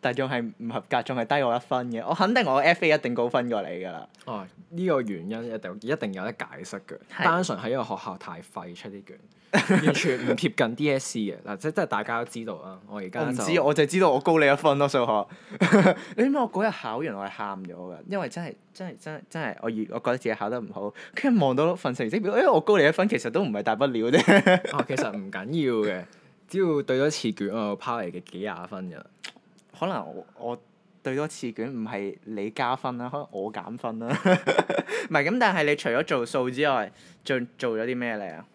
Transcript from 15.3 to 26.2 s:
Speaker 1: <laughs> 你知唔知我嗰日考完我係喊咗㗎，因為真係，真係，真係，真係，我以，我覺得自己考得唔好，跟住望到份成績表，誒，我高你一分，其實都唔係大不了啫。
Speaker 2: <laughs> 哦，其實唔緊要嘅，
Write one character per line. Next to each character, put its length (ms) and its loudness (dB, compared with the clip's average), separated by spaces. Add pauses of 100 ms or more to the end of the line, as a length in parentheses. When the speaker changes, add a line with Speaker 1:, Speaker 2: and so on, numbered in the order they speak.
Speaker 1:
<laughs> 380 6 (200)
你 80 4
知 40 4
唔 40 2
知 60 0
我 140 0
嗰 160 0
日 20 0
考 280 -6
完 160 -6
我 100 -8
係 60 -6
喊 340 -8
咗 100 -12
㗎， 220 -12 (100)
因 140 -4
為 80 -4
真 160 -8
係， 100 -10 (200)
真 160 -12
係， 100 -14
真 180 -10
係， 20 -14 (100)
真 120 -6
係， 200 -2
我 80 -2
以， 200 -4
我 80 -6
覺 120 -10
得 80 2
自 100 -4
己 60 0
考 160 -4
得 100 -4
唔 100 -10
好， 220 -8 (240)
跟 180 2
住 120 6
望 100 4
到 180 4
份 200 -4
成 160 -2
績 100 0
表， 160 -2
誒， 160 6
我 80 6
高 160 4
你 100 8
一 40 8
分， 180 2
其 100 0
實 120 -4
都 120 2
唔 100 0
係 100 -2
大 120 2
不 120 2
了 260 2
啫。 80 8
Speaker 2:
<laughs> 560 6
哦， 100 -2
其 80 -2
實 220 -2
唔 160 -8
緊 60 -6 (280)
要 80 2 (200)
嘅， 100 -8 (440)